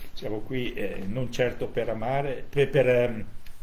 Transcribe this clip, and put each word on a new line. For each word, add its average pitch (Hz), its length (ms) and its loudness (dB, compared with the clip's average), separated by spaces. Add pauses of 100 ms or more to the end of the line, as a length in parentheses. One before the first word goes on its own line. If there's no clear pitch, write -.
(140)
Siamo 107 260 -4
qui, 123 340 -2
eh, 101 340 -2
non 120 240 -2
certo 123 360 0
per 113 220 -2
amare, 120 580 -2
per, 139 220 4
per, 131 180 6
ehm, 120 380 4 (380)